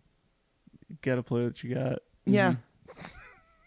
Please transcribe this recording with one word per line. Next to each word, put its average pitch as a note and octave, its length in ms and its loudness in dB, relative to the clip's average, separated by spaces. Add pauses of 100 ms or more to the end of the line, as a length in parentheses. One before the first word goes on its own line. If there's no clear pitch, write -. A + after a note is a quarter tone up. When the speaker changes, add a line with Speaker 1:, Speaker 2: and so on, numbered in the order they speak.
(880)
Speaker 1:
You D#3+ 140 -16
gotta B2+ 200 0
play A#2+ 220 0
what - 180 -4
you B2 120 -6
got. C3 240 -2 (280)
Speaker 2:
Yeah. G3 260 6
Speaker 3:
Mm-hmm. - 540 -12 (600)